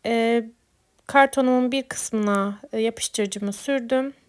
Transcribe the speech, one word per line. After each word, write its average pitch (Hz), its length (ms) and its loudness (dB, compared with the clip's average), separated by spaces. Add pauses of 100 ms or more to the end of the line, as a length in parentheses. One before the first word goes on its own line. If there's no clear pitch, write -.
Ee, 233 380 2 (640)
kartonumun 254 640 4
bir 269 100 -2
kısmına, 202 760 -2 (140)
e, 220 80 -4
yapıştırıcımı 208 720 -4
sürdüm. 262 600 -2 (160)